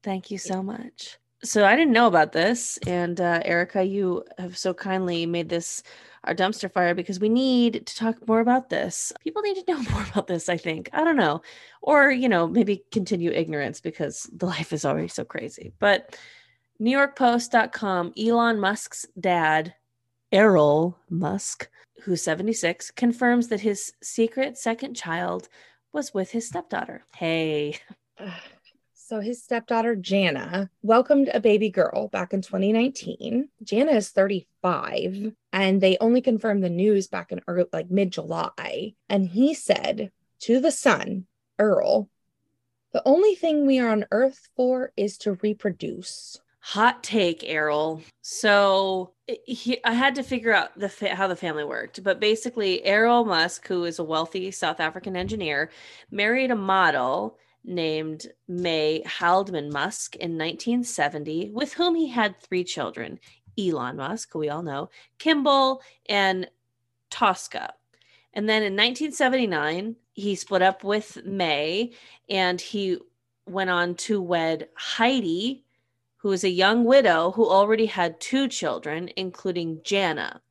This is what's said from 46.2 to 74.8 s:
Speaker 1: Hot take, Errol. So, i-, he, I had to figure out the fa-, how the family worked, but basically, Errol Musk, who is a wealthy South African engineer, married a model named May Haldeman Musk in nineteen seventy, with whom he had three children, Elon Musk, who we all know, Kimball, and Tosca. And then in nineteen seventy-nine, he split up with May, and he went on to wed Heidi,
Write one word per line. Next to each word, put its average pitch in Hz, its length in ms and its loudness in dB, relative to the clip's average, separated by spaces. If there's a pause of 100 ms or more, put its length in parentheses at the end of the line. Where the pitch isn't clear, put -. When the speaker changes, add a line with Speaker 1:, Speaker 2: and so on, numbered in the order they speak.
Speaker 1:
Hot 240 420 0
take, 175 400 0
Errol. 156 600 -2 (200)
So, 196 920 2 (140)
i-, 240 160 -8
he, 247 400 -6
I 233 100 2
had 262 200 2
to 277 80 -4
figure 233 320 0
out - 240 0
the 196 100 -4
fa-, 190 280 -4
how 190 100 0
the 180 80 -2
family 156 300 -6
worked, 131 400 -8
but 185 160 0
basically, 214 640 0
Errol 233 400 4
Musk, 170 420 0
who 180 200 -2
is 165 120 -6
a 170 60 -2
wealthy 160 480 -4
South 170 260 -4
African 180 380 -4
engineer, 180 520 -4 (440)
married 240 400 0
a 226 40 0
model 185 800 2 (260)
named 156 640 -4 (220)
May 160 540 0
Haldeman 175 680 0
Musk 147 460 -6
in 165 220 -6
nineteen 233 440 -2
seventy, 156 680 -4
with 262 240 -6
whom 349 200 2
he 320 140 0
had 220 320 -2
three 180 240 -4
children, - 560 -8 (380)
Elon 151 400 -2
Musk, 156 340 -8
who 170 60 -8
we 151 100 -2
all 151 140 -6
know, 151 260 -6 (300)
Kimball, 269 640 2 (260)
and 190 400 0 (640)
Tosca. - 640 -2 (580)
And 214 160 -4
then 220 140 2
in 196 140 -2
nineteen 254 360 0
seventy-nine, 214 840 0 (180)
he 196 220 -4
split 185 260 0
up 190 200 2
with 208 440 -4
May, 180 680 -2 (380)
and 180 280 0
he 190 380 -4 (480)
went 190 240 -4
on 175 280 0
to 208 260 -2
wed 165 520 -2
Heidi, 233 880 -2 (540)